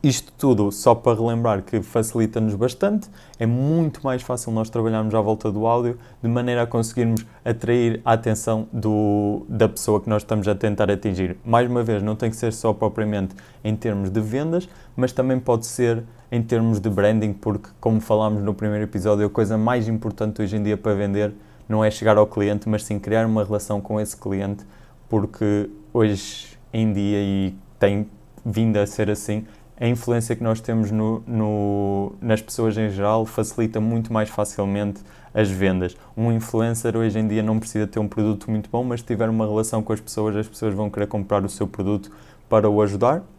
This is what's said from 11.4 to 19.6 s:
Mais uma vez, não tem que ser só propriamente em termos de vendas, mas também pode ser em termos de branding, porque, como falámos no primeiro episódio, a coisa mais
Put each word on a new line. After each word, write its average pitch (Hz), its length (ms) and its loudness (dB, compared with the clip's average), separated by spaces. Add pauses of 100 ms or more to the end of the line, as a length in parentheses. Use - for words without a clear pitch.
Mais 120 240 2
uma 120 140 0
vez, 110 180 0
não 107 140 -2
tem 113 160 -2
que 113 40 -10
ser 113 160 -2
só 113 220 0
propriamente 104 640 -2 (280)
em 107 120 0
termos 101 340 -2
de 104 100 0
vendas, 151 480 -2 (280)
mas 123 160 0
também 127 280 0
pode 117 280 0
ser 117 360 0 (280)
em 120 100 0
termos 113 380 2
de 107 100 -2
branding, 104 440 2
porque, 104 360 -4 (100)
como 113 220 2
falámos 107 400 2
no 101 140 -2
primeiro 104 280 -2
episódio, 104 440 2
a - 20 0
coisa 107 260 0
mais 113 320 2